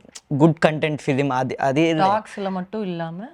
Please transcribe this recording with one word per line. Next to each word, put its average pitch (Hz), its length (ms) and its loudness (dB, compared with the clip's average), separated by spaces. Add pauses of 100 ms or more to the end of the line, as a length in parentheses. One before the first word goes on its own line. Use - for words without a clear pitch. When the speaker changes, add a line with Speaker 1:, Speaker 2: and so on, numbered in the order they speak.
(380)
Speaker 1:
குட் 151 220 4
கண்டென்ட் 156 400 0
ஃபிலிம், 139 300 0
அது, 127 280 -2
அது 139 300 2
இல்ல. 165 160 2
Speaker 2:
டாக்ஸ்ல 196 460 0
மட்டும் 190 320 -6
இல்லாம 175 520 -8